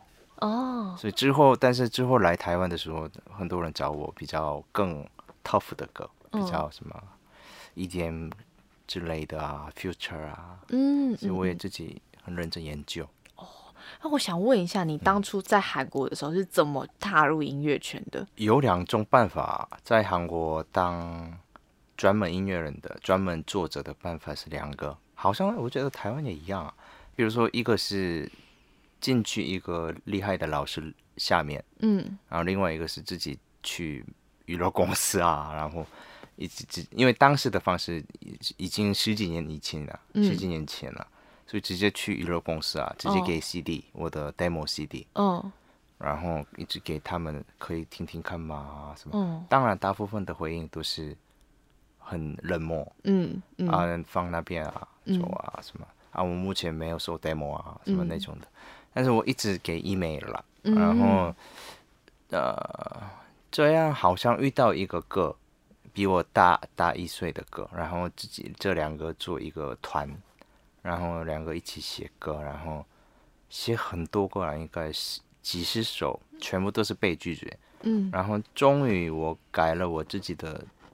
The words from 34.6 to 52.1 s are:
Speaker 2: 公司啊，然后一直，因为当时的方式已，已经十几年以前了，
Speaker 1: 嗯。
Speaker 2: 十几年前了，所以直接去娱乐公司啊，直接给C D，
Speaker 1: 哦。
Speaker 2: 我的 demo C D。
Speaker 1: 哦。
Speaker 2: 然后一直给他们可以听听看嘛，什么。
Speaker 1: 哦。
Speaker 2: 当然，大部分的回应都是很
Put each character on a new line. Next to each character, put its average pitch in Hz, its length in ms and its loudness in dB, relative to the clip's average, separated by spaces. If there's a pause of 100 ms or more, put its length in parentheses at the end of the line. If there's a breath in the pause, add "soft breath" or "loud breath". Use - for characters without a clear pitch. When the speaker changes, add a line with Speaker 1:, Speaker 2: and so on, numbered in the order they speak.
Speaker 2:
公 92 240 4
司 - 280 2
啊， 76 340 2
然 76 160 -4
后 82 140 -6 (500 loud breath)
一 - 100 -8
直， - 460 -10
因 127 140 4
为 123 80 8
当 139 240 8
时 131 120 0
的 98 80 2
方 90 220 2
式 82 240 -4 (160)
已， - 180 -14 (200)
已 92 100 -4
经 101 260 0
十 107 220 2
几 101 140 -2
年 82 200 -4
以 76 80 -8
前 73 280 -8
了， - 120 -10 (140)
Speaker 1:
嗯。 208 140 4
Speaker 2:
十 175 100 4
几 185 100 -2
年 156 220 -2
前 - 240 -10
了， - 160 -12 (400 soft breath)
所 107 100 -4
以 98 40 -2
直 92 160 -4
接 101 140 4
去 - 220 -2
娱 85 120 -4
乐 85 160 0
公 80 200 -4
司 - 180 -4
啊， - 200 -2
直 - 140 -2
接 190 120 4
给 85 140 0
C - 220 -6
D， 78 320 -6
Speaker 1:
哦。 - 100 -8
Speaker 2:
我 82 60 -4
的 73 240 -6
demo 85 340 -2
C - 180 -6
D。 - 280 -12
Speaker 1:
哦。 196 360 0 (480 soft breath)
Speaker 2:
然 73 240 -4
后 80 240 -2 (120)
一 - 80 -10
直 - 160 -8
给 76 180 -6
他 - 180 -4
们 78 240 -6 (160)
可 - 160 -8
以 82 120 -4
听 - 200 -12
听 82 160 -10
看 87 160 -8
嘛， 73 640 -10
什 - 80 -16
么。 208 80 -4
Speaker 1:
哦。 170 300 -2
Speaker 2:
当 135 180 4
然， 101 120 2
大 98 160 0
部 107 120 -4
分 101 200 -4
的 82 100 -6
回 82 180 -4
应 82 140 -6
都 80 160 -8
是 76 320 -8 (800)
很 78 460 -8